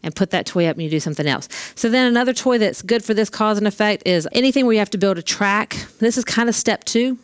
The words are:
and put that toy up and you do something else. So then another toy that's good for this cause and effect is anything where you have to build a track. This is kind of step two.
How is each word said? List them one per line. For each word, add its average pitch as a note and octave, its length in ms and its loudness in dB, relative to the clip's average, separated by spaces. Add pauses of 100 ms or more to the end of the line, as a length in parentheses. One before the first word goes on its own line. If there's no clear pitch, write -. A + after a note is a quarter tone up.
and D#3+ 100 -6
put F#3+ 160 0
that F3+ 160 -2
toy E3+ 200 0
up D#3 100 0
and E3 80 -6
you D3+ 60 -4
do D#3 100 0
something D3+ 260 -4
else. - 220 -2 (260)
So - 140 -2
then B3+ 180 4
another A#3+ 280 2
toy B3 240 0
that's G#3 240 0
good A3+ 200 0
for A3 120 -2
this G#3 160 0
cause G#3+ 280 0
and G#3 80 0
effect G#3 400 0
is E3+ 260 0
anything C4 340 2
where A3+ 80 4
you G#3+ 40 4
have G3+ 120 0
to G#3 80 -4
build F#3+ 200 2
a E3 40 -10
track. - 640 -2 (120)
This A3+ 200 2
is B3 60 -4
kind A#3 240 0
of A3+ 60 0
step - 300 -2
two. B3 400 0